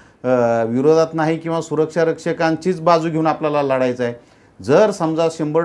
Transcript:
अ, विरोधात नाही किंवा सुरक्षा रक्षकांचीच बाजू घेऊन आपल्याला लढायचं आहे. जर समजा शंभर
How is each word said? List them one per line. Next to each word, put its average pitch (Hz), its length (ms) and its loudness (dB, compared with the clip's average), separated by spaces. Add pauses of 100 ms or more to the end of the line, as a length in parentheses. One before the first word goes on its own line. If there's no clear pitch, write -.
(240)
अ, 117 400 2
विरोधात 151 480 2
नाही 160 260 -2
किंवा 165 220 -4
सुरक्षा 156 440 -2
रक्षकांचीच 165 760 -2
बाजू 165 300 2
घेऊन 160 160 -2
आपल्याला 151 360 -2
लढायचं 127 420 0
आहे. 120 320 -8 (260)
जर 170 280 4
समजा 165 400 -2
शंभर 160 340 -2